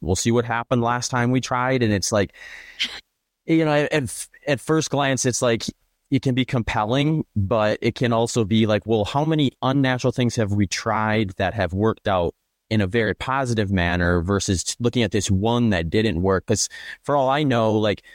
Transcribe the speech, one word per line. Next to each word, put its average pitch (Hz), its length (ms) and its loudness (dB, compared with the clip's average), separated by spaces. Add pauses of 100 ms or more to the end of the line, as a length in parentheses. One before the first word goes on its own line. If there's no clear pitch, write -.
"We'll 85 120 -2
see - 160 0
what 117 140 2
happened 117 380 -2
last 120 260 -2
time 123 220 0
we 131 100 2
tried." 127 420 0
And 107 100 2
it's 98 200 -2
like, 104 220 0 (1120)
you 160 180 2
know, 147 260 2
at, - 380 -4 (180)
at 147 140 0
first 160 300 0
glance, 135 340 0
it's 123 160 0
like, 117 240 2 (460)
it 135 120 0
can 131 120 0
be 127 100 0
compelling, 131 800 0 (100)
but 107 460 0
it 117 140 0
can 120 180 0
also 117 320 0
be 110 220 2
like, 107 200 0
"Well, 107 180 2
how 143 200 -2
many 156 280 0 (100)
unnatural 131 500 2
things 123 240 0
have 104 160 0
we 101 140 2
tried 110 720 -2
that 90 160 -2
have 92 180 -2
worked 101 360 0
out 90 260 0 (360)
in 110 100 2
a 98 60 2
very 107 280 0
positive 120 560 -2
manner 87 520 2
versus 98 420 0
t-, - 160 -6
looking 120 220 0
at 101 100 -2
this 101 180 0
one 113 400 2
that 85 180 0
didn't 107 320 0
work?" 92 260 0
'Cause - 220 0 (360)
for 139 120 -2
all 131 140 0
I 143 120 0
know, 117 300 2
like, 107 300 0 (120)